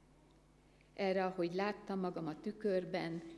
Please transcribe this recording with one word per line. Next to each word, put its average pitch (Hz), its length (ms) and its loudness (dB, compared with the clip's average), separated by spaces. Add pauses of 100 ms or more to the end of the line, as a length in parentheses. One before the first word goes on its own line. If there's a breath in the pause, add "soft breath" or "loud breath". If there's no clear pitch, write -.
(960 soft breath)
Erre, 190 300 2
ahogy 180 300 0
láttam 202 440 0
magam 175 280 0
a 156 140 -4
tükörben, 175 800 0 (160)